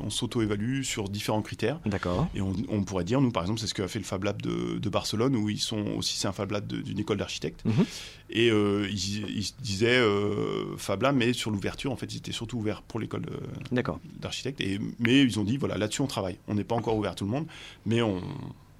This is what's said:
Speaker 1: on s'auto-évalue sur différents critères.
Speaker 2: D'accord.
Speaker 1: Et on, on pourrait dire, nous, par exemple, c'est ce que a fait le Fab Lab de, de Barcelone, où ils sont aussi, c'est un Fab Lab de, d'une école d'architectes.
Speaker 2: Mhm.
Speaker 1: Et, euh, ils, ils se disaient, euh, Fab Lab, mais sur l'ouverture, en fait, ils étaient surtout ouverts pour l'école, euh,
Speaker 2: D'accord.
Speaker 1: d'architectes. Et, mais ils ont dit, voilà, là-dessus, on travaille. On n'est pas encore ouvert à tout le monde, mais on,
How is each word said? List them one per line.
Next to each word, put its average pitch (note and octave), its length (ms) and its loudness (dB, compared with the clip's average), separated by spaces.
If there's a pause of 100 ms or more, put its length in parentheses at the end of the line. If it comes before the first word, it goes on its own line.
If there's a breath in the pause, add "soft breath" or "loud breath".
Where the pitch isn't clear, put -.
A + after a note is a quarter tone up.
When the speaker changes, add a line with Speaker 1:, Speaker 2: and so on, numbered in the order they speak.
Speaker 1:
on A2 80 -4
s'auto-évalue A2+ 760 0
sur G#2+ 260 -2
différents G#2 320 0
critères. A2+ 440 -2
Speaker 2:
D'accord. G2 480 2
Speaker 1:
Et G2+ 60 -4
on, F#2+ 140 0 (160)
on G#2 140 2
pourrait F#2+ 200 -2
dire, A2 160 2
nous, B2+ 120 6
par A2+ 120 0
exemple, G#2+ 160 0
c'est G#2+ 80 -4
ce - 60 -4
que - 80 -2
a F#2+ 80 -2
fait A2+ 100 -4
le F#2 60 -6
Fab F#2+ 180 -4
Lab A2 180 -2
de, A#2 380 -2
de A#2 100 -2
Barcelone, A2 460 2
où G#2+ 140 2
ils G#2 100 -2
sont G#2+ 260 -2 (120)
aussi, - 200 -2
c'est - 100 -2
un G2+ 40 0
Fab G2 200 -4
Lab G#2 140 -2
de, A2+ 160 -4
d'une G#2+ 160 -4
école G#2 200 0
d'architectes. - 480 -6
Speaker 2:
Mhm. A2+ 200 4 (440 loud breath)
Speaker 1:
Et, A#2 220 4
euh, G#2 380 4
ils, G2+ 400 -4
ils G#2 140 -2
se - 80 -4 (100)
disaient, A#2 380 4
euh, G2+ 760 2
Fab G2 240 -2
Lab, C#3 140 4
mais B2 180 4
sur A#2 180 -2
l'ouverture, G2+ 400 -2
en A2+ 60 -4
fait, G#2+ 160 -8
ils A2+ 40 -8
étaient - 140 -8
surtout A2+ 260 -6
ouverts G#2 260 -2
pour - 180 -6
l'école, A2+ 300 -4
euh, - 60 -8 (360)
Speaker 2:
D'accord. A#2+ 260 0 (200)
Speaker 1:
d'architectes. - 420 -6
Et, G2 180 -2 (180)
mais A#2+ 240 8
ils A#2 160 6
ont G#2+ 60 2
dit, A2 140 2
voilà, G2 200 0
là-dessus, G#2+ 240 0
on C#3 60 2
travaille. F#2+ 300 -2 (100)
On G#2+ 80 0
n'est G#2 80 2
pas A#2 120 0
encore A2+ 200 2
ouvert G2+ 160 2
à F2 40 -8
tout G#2 100 -2
le G2+ 60 0
monde, D3+ 160 -2 (380 loud breath)
mais A#2 160 4
on, G2+ 200 2 (580)